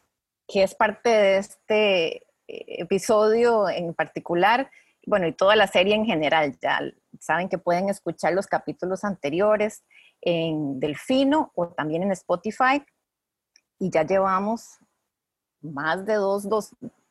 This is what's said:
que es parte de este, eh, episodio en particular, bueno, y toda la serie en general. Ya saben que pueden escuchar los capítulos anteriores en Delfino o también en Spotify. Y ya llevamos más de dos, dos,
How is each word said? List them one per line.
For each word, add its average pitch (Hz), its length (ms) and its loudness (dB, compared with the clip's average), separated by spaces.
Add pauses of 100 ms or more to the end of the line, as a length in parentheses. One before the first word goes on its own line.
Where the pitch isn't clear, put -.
(460)
que 196 160 0
es 190 120 0
parte 214 360 0
de 196 280 4
este, 202 800 0
eh, - 80 -20 (240)
episodio 214 1200 2
en 170 260 -4
particular, 180 760 0 (360)
bueno, 190 200 0
y 160 60 -2
toda 202 240 4
la 202 100 6
serie 190 280 2
en 214 100 0
general. 156 560 0
Ya 147 200 -2 (380)
saben 175 300 -4
que 180 100 -4
pueden 175 300 -2
escuchar 165 440 -4
los 190 140 -2
capítulos 180 580 -6
anteriores 208 760 -2 (380)
en 156 580 -2
Delfino 269 760 0
o 175 140 -4
también 156 340 -4
en 196 100 -2
Spotify. 240 720 -2 (960)
Y 185 120 -4
ya 160 120 0
llevamos 190 760 -2 (840)
más 160 420 -4
de 214 100 -2
dos, 202 340 -2
dos, 208 260 -4 (360)